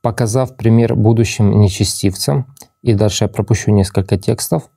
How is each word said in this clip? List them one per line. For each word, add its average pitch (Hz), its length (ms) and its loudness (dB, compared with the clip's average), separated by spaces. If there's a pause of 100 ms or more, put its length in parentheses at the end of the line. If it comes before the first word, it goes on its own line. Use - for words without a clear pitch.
показав 120 540 -2
пример 113 400 2
будущим 110 640 2
нечестивцам», 104 840 -2 (380)
и 117 100 0
дальше 104 320 0
я 101 40 -4
пропущу - 420 -2
несколько 98 460 0
текстов - 600 -4